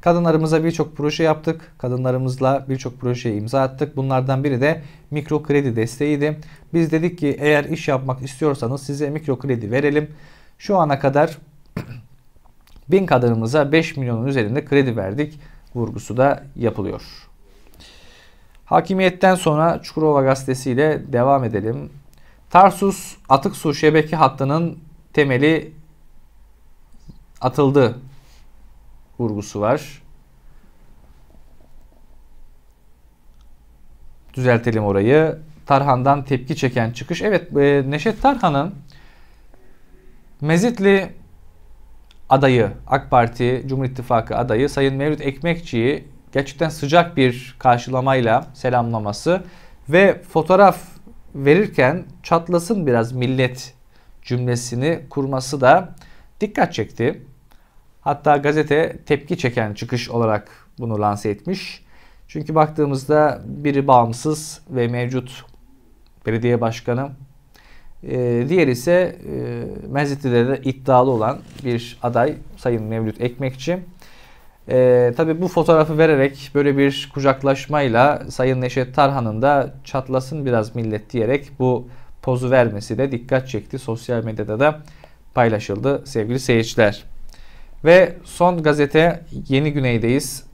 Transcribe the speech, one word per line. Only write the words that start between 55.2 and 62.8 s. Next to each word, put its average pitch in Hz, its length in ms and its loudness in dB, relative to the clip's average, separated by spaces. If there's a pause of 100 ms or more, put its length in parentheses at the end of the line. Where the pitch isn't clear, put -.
da 160 340 4 (460)
dikkat 208 320 -2
çekti. - 480 -4 (800)
Hatta 143 360 2
gazete 147 680 0
tepki 151 320 -2
çeken 117 360 -2
çıkış 120 360 -6
olarak 110 580 -2 (120)
bunu 113 220 -4
lanse 104 280 -2
etmiş. - 560 -8 (420)
Çünkü 156 280 -8
baktığımızda 151 880 2